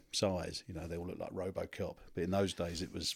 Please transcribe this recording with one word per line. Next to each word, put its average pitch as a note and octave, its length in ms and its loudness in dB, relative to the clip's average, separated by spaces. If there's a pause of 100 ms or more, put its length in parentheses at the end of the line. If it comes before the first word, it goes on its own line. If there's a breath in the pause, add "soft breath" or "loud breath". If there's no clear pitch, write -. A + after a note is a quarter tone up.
(120)
size, F#2 560 2
you F#2 60 -8
know, E2 140 -4
they E2+ 100 -2
all F2 80 -4
look F2+ 140 -4
like - 120 -4
RoboCop. F2+ 640 -2 (200)
But E2+ 80 2
in F2+ 80 2
those G2 240 6
days, E2+ 260 0
it F2+ 100 -4
was, F2 240 0